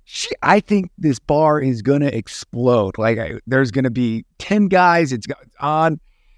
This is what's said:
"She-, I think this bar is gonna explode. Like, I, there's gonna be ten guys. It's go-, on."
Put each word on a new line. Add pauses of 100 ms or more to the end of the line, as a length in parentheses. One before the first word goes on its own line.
"She-, (120)
I
think
this
bar
is
gonna
explode.
Like,
I, (120)
there's
gonna
be (140)
ten
guys.
It's
go-, (260)
on." (380)